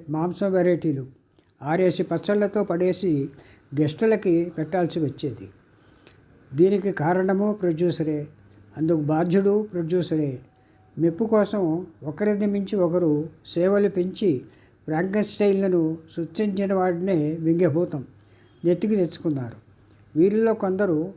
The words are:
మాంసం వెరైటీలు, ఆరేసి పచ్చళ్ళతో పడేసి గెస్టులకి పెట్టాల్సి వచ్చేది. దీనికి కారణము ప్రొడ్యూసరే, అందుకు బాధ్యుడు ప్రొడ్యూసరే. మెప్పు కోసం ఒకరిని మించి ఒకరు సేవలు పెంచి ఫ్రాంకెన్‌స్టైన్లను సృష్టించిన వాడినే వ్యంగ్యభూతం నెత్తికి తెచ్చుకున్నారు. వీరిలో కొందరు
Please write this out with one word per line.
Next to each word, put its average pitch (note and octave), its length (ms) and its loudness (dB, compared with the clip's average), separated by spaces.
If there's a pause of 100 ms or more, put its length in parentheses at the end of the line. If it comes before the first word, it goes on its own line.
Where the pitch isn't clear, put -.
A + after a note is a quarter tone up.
మాంసం F3 420 -2
వెరైటీలు, E3 560 0 (540)
ఆరేసి F3 420 2
పచ్చళ్ళతో G3+ 600 0
పడేసి F3 680 0 (520)
గెస్టులకి F3 760 2
పెట్టాల్సి F3 420 -2
వచ్చేది. B2 500 -6 (1040)
దీనికి F#3+ 360 4
కారణము F#3+ 640 0
ప్రొడ్యూసరే, D#3+ 720 -2 (500)
అందుకు D#3+ 240 2
బాధ్యుడు G3 720 2
ప్రొడ్యూసరే. D#3+ 680 -2 (600)
మెప్పు E3+ 260 0
కోసం G3 640 0 (160)
ఒకరిని G#3 420 -2
మించి G3+ 300 -2
ఒకరు D#3+ 540 2 (160)
సేవలు G3 440 2
పెంచి F3+ 520 0 (440)
ఫ్రాంకెన్‌స్టైన్లను F#3+ 1120 0 (180)
సృష్టించిన G3 580 -2
వాడినే F3 680 0
వ్యంగ్యభూతం E3 680 0 (600)
నెత్తికి F3+ 300 2
తెచ్చుకున్నారు. D3+ 600 -2 (640)
వీరిలో G#3+ 340 4
కొందరు F#3+ 640 -2